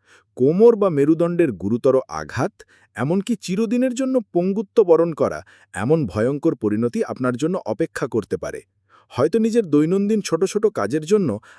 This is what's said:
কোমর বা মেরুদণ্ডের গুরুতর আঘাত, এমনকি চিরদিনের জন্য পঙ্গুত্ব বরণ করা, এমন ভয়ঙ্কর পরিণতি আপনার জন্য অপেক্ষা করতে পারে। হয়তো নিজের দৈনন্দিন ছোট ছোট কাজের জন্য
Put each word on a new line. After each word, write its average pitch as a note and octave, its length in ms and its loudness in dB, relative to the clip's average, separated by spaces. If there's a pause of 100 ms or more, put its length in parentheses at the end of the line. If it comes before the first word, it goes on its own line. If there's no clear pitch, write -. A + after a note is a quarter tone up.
(360)
কোমর F#3 400 6
বা G3 140 0
মেরুদণ্ডের D#3+ 640 2
গুরুতর A2 420 0 (180)
আঘাত, D#2 420 -6 (420)
এমনকি F3 400 -2
চিরদিনের A#3 580 -2
জন্য C4 200 -4 (180)
পঙ্গুত্ব F#3+ 520 -2
বরণ E3+ 300 4
করা, F2 240 -2 (360)
এমন B2+ 320 0
ভয়ঙ্কর C3+ 480 -2
পরিণতি A2+ 500 -2
আপনার B2+ 320 -4
জন্য E3 200 -4 (100)
অপেক্ষা C#3+ 420 -4
করতে G2 280 -4
পারে। D2+ 240 -10 (520)
হয়তো D#3 260 0
নিজের A3 280 0
দৈনন্দিন F#3+ 560 2
ছোট E3 220 -4
ছোট G#3 240 -2
কাজের D3+ 360 -4
জন্য F#3 260 0 (280)